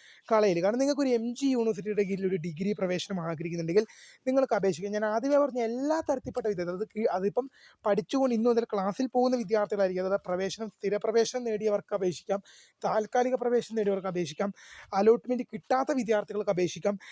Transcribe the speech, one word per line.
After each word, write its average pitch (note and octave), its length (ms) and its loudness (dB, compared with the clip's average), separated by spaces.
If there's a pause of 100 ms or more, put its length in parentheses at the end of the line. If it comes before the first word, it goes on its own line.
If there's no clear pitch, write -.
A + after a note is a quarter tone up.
(280)
കളയരുത്. G#3 360 4
കാരണം G#3+ 180 2
നിങ്ങൾക്കൊരു C#4 280 2
എം A#3 240 0
ജി C#4 140 -2
യൂണിവേഴ്സിറ്റിയുടെ G#3+ 560 0
കീഴിൽ F#3+ 220 -2
ഒരു F#3 120 0
ഡിഗ്രി F3 360 -4
പ്രവേശനം F#3 480 -4
ആഗ്രഹിക്കുന്നുണ്ടെങ്കിൽ E3 640 0 (400)
നിങ്ങൾക്ക് C4 300 2
അപേക്ഷിക്കാം. F#3+ 380 0
ഞാൻ G#3 120 0
ആദ്യമേ A#3 320 2
പറഞ്ഞ C4 240 2
എല്ലാ B3+ 400 0
തരത്തിൽപ്പെട്ട C4+ 460 -4
വിദ്യാർത്ഥികൾ, F3+ 300 -2
അത് G#3+ 100 -6
കീ-, A3 240 -2
അതിപ്പം G3 340 0 (380)
പഠിച്ചുകൊണ്ട് A#3 520 2
ഇന്നു A3+ 140 2
മുതൽ A#3 160 4
ക്ലാസ്സിൽ G3+ 460 -2
പോകുന്ന B3+ 260 4
വിദ്യാർത്ഥികളായിരിക്കും, G3+ 680 0
അതായത് F#3+ 200 0
പ്രവേശനം, F#3+ 440 -4
സ്ഥിരപ്രവേശനം A3 720 0
നേടിയവർക്ക് G#3+ 520 -2
അപേക്ഷിക്കാം, F#3+ 460 -2 (420)
താൽക്കാലിക B3 520 0
പ്രവേശനം A#3 420 -2
നേടിയവർക്ക് G3 340 0
അപേക്ഷിക്കാം, F3 380 -4 (440)
അലോട്ട്മെന്റ് A3+ 540 4
കിട്ടാത്ത B3+ 460 -2
വിദ്യാർത്ഥികൾക്ക് G#3 640 -2
അപേക്ഷിക്കാം, F3+ 420 -2 (140)